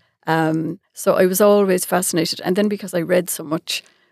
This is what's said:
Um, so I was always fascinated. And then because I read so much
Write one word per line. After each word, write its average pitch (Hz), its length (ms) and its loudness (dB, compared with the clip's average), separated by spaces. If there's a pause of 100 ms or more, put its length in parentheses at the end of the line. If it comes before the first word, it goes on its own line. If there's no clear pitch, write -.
(260)
Um, 160 540 -2 (120)
so - 220 0
I 190 120 4
was 190 140 0
always 202 440 4
fascinated. - 600 -2
And 185 120 0
then 208 120 2
because 202 260 -8
I 180 60 -2
read 175 300 0
so - 120 -8
much - 400 -6 (300)